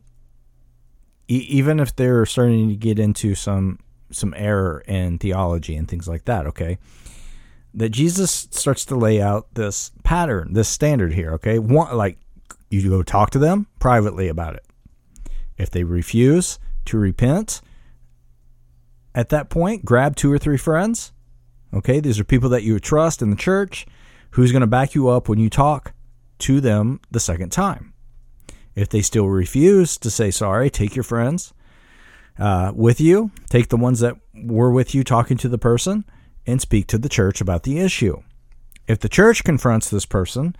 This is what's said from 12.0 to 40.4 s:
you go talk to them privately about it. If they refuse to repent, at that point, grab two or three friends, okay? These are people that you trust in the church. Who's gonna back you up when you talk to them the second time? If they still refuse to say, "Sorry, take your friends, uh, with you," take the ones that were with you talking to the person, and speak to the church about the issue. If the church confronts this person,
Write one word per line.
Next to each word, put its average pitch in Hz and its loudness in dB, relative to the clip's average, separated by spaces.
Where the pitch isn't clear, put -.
you 95 0
go 95 2
talk 101 2
to 135 0
them 185 2
privately 107 2
about 82 -6
it. - -20
If 95 -4
they 90 -2
refuse 117 0
to - -4
repent, 120 0
at 120 -2
that 151 -2
point, 185 -2
grab 127 2
two 143 2
or 143 2
three 143 0
friends, 180 -2
okay? 123 0
These 131 0
are 104 -4
people 127 2
that 120 0
you 110 2
trust 151 0
in 113 0
the 101 2
church. 190 -2
Who's 127 4
gonna 127 4
back 127 0
you 135 2
up 123 2
when 107 2
you 110 2
talk 143 0
to 135 2
them 113 0
the 113 -4
second 87 -4
time? - -4
If 101 -2
they 107 2
still 101 0
refuse 147 2
to 113 -4
say, 107 0
"Sorry, 107 0
take 104 -2
your 127 -2
friends, 120 -4
uh, 98 0
with 117 4
you," 196 4
take 120 2
the 123 2
ones 123 2
that 120 0
were 117 2
with 127 2
you 135 2
talking 120 2
to 127 -4
the 120 -2
person, 127 0
and 127 -2
speak 107 0
to 110 0
the 123 -4
church 98 0
about 90 -2
the 139 -2
issue. 175 -2
If 117 0
the - -4
church 220 4
confronts 123 0
this 101 -2
person, 123 -4